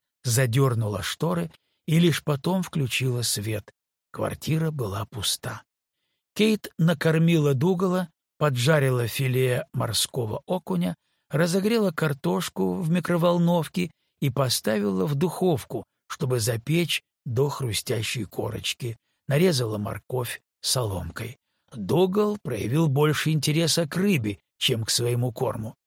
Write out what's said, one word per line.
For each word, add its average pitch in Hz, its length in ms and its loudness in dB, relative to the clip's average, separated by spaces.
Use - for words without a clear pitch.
задернула 117 800 2
шторы 170 480 -4
и 160 140 2
лишь 170 240 4
потом 170 400 0
включила 127 580 -2
свет. 110 500 -4
Квартира 160 600 -2
была 107 340 -4
пуста. - 560 -6
Кейт 214 440 2
накормила 160 760 4
Дугала, 180 560 0
поджарила 131 680 2
филе 127 680 0
морского 117 720 -2
окуня, 180 480 -2
разогрела 190 600 2
картошку 175 840 -2
в 180 160 -2
микроволновке 175 1000 2
и 139 120 0
поставила 190 720 0
в 151 80 -2
духовку, 156 680 -2
чтобы 127 320 -2
запечь 123 640 -2
до 131 240 0
хрустящей 113 760 -4
корочки, 110 720 -6
нарезала 135 500 2
морковь 107 640 -6
соломкой. 104 760 -4
Дугал 190 680 0
проявил 127 460 0
больше 147 420 2
интереса 156 580 2
к - 80 -10
рыбе, 160 440 0
чем 113 260 0
к 110 60 -4
своему 120 420 0
корму. 110 440 -4